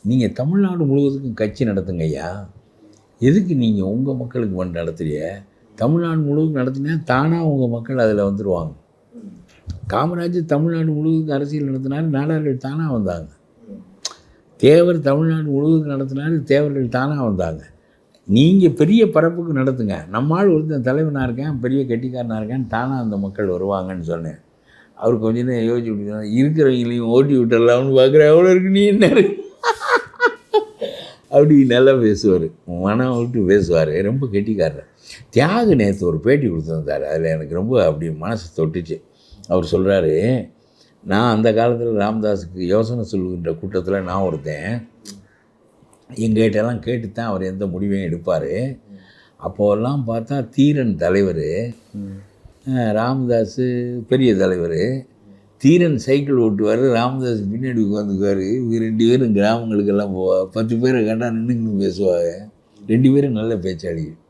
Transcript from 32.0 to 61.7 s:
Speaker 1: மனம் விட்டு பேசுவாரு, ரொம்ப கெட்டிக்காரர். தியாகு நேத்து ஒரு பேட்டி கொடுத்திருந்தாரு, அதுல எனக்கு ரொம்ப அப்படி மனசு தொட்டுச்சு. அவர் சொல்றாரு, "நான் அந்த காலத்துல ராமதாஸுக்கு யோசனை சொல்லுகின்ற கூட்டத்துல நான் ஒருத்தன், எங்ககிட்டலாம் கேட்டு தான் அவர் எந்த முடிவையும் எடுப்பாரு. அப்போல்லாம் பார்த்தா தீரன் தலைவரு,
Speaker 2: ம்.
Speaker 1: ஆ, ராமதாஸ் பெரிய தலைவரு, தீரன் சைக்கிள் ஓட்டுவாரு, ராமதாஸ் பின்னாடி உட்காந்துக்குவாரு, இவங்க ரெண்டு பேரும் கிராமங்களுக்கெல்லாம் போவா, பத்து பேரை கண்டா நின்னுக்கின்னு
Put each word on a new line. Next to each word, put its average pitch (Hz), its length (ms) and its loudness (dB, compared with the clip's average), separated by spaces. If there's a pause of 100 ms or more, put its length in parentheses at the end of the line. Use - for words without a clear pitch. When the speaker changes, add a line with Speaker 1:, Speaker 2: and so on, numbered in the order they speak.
Speaker 1:
மனம் 107 520 -2
விட்டு 120 300 0
பேசுவாரு, 85 540 2
ரொம்ப 127 300 -2
கெட்டிக்காரர். 98 560 -2 (460)
தியாகு 185 420 4
நேத்து 101 300 2
ஒரு 80 140 0
பேட்டி 123 300 2
கொடுத்திருந்தாரு, 78 520 -4
அதுல 80 280 -2
எனக்கு 78 260 -4
ரொம்ப 107 300 0
அப்படி 80 260 -2
மனசு 85 540 -6
தொட்டுச்சு. 80 360 -8 (460)
அவர் 87 240 0
சொல்றாரு, 95 800 0 (540)
"நான் 110 320 2
அந்த 110 160 2
காலத்துல 117 440 0
ராமதாஸுக்கு 101 640 -2
யோசனை 110 440 0
சொல்லுகின்ற 92 480 -4
கூட்டத்துல 95 520 -4
நான் 92 180 -4
ஒருத்தன், 80 680 -6 (1300)
எங்ககிட்டலாம் 110 640 0
கேட்டு 113 320 -6
தான் 117 140 -8
அவர் 98 160 -4
எந்த 95 260 -6
முடிவையும் 95 440 -4
எடுப்பாரு. 87 680 -4 (680)
அப்போல்லாம் 107 600 0
பார்த்தா 113 420 -4
தீரன் 135 460 2
தலைவரு, 90 800 0 (180)
Speaker 2:
ம். 101 840 -10
Speaker 1:
ஆ, 113 140 0
ராமதாஸ் 120 680 0 (460)
பெரிய 127 260 4
தலைவரு, 92 720 -2 (500)
தீரன் 160 400 4
சைக்கிள் 139 400 0
ஓட்டுவாரு, 110 540 2
ராமதாஸ் 120 500 -2
பின்னாடி 117 380 -4
உட்காந்துக்குவாரு, 101 760 0
இவங்க 117 220 -2
ரெண்டு 113 280 0
பேரும் 120 300 4
கிராமங்களுக்கெல்லாம் 101 840 0
போவா, 92 280 0
பத்து 113 320 -2
பேரை 123 280 2
கண்டா 113 220 -2
நின்னுக்கின்னு 113 520 -2